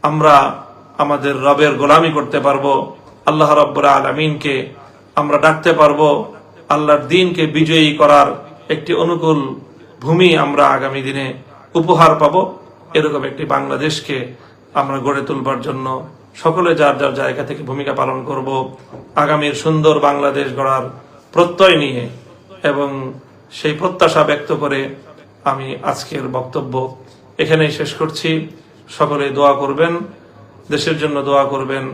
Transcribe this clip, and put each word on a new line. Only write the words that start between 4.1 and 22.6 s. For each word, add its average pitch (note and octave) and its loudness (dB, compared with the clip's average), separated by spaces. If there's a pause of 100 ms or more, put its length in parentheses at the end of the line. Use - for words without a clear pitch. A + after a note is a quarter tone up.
আমরা D3 0 (100)
ডাকতে D#3+ 2
পারবো, D3+ 4 (680)
আল্লাহর D3 2
দ্বীনকে E3+ 2 (120)
বিজয়ী D#3 4 (100)
করার D3 6 (400)
একটি D#3 -4
অনুকূল D#3+ 0 (600)
ভূমি E3+ 4 (160)
আমরা C#3+ 2 (120)
আগামী C3+ -4
দিনে C3+ -6 (480)
উপহার E3 4
পাবো। F3+ 4 (540)
এরকম D3+ 0
একটি C#3 -8 (100)
বাংলাদেশকে C#3 -4 (580)
আমরা C#3 -2
গড়ে C#3 -4
তুলবার C3+ -6
জন্য C3 -8 (500)
সকলে E3+ 0 (100)
যার C#3+ 4
যার C#3 -2
জায়গা C3+ -4
থেকে D3 -12
ভূমিকা C#3 -6
পালন C3 -4
করব। C3+ -8 (680)
আগামীর D3 0
সুন্দর D#3 2
বাংলাদেশ C#3+ 0
গড়ার C3+ -2 (500)
প্রত্যয় F3 4
নিয়ে B2+ -4 (680)